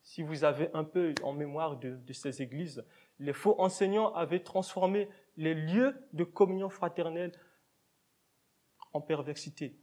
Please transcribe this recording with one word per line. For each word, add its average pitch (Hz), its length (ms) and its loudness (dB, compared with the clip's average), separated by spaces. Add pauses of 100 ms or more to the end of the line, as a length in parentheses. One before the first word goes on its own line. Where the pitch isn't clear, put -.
Si - 200 -10
vous 151 200 -2
avez 147 300 4
un 156 100 -2
peu 160 300 0 (100)
en 139 100 -2
mémoire 147 440 -4
de, 127 200 -8
de 127 160 -16
ces 139 280 -8
églises, 135 440 -8 (340)
les 143 140 -4
faux 208 260 4
enseignants 196 540 4
avaient 170 260 0
transformé 190 720 0 (280)
les 160 160 0
lieux 196 420 4 (180)
de 170 100 0
communion 190 460 2
fraternelle 175 640 -4 (1600)
en 147 80 -2
perversité. 147 800 -6